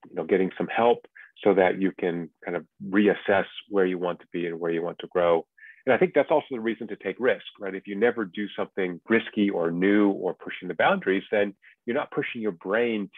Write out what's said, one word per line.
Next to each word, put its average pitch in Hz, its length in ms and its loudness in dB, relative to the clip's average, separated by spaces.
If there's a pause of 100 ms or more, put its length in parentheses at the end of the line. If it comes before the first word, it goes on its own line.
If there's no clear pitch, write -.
you - 80 -20
know, 87 80 -4
getting 92 340 2
some 98 80 -2
help 117 400 2 (360)
so 101 120 4
that 92 260 4
you 95 120 0
can 85 360 -4 (160)
kind 87 120 -6
of 80 100 -8 (240)
reassess 98 560 2 (220)
where 98 180 2
you 92 120 -2
want 87 220 -4
to - 120 -20
be 85 140 -4
and 85 140 -8
where 85 100 -2
you 82 120 -2
want 87 180 -6
to - 80 -12
grow. 87 380 2 (400)
And 131 60 4
I 110 60 4
think 180 160 0
that's 139 160 2
also 151 200 2
the 127 100 -6
reason 113 280 -4
to 101 80 -10
take 95 220 -6
risk, 113 260 0 (140)
right? 98 160 -8
If 95 140 -12
you 101 80 -8
never 117 280 2
do 101 220 -6 (100)
something 92 520 -4
risky 107 420 0
or 85 220 0
new 101 380 4
or 92 240 -4
pushing - 340 -12
the 87 60 -8
boundaries, 113 580 0
then 101 220 2 (320)
you're 120 100 -2
not 139 160 -4
pushing 135 300 -6
your 104 100 -2
brain 104 640 -2